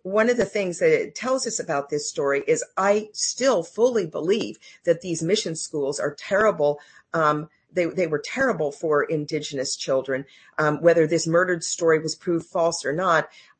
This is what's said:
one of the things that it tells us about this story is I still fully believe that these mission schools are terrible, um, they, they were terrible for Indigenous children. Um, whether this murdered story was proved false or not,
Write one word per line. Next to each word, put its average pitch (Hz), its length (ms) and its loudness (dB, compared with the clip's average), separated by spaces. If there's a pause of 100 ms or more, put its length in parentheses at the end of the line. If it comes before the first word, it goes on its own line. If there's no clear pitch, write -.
one 214 260 2
of 247 80 2
the 214 80 2
things 185 360 -4
that 165 120 4
it 139 220 0
tells 254 320 -2
us - 120 -6
about 143 300 -4
this 147 180 -4
story 139 400 -2
is 156 160 2 (140)
I 208 380 2
still 240 480 0
fully 220 420 0
believe 160 540 -2 (260)
that 170 160 2
these 170 220 -6
mission 170 340 -2
schools 143 420 -4
are 147 160 -4
terrible, 170 640 2 (340)
um, 151 340 2 (240)
they, 170 140 0
they 170 200 -2
were 151 160 -2
terrible 190 480 -2
for 147 320 0
Indigenous 147 720 -4
children. 135 520 -2 (320)
Um, 151 240 0
whether 165 240 6
this 165 200 0
murdered 170 380 2
story 160 340 2
was 156 160 -6
proved 170 320 -4
false 165 380 -2
or 139 80 -2
not, 165 380 0 (300)